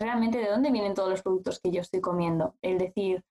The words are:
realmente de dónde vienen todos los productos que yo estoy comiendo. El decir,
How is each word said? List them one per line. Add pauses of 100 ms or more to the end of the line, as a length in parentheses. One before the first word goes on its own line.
realmente
de
dónde
vienen
todos
los
productos
que
yo
estoy
comiendo.
El
decir,